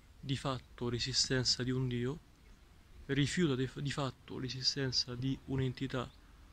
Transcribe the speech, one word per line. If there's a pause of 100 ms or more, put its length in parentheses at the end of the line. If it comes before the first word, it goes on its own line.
(200)
di
fatto
l'esistenza
di
un
Dio, (840)
rifiuta
de-,
di
fatto
l'esistenza
di
un'entità (440)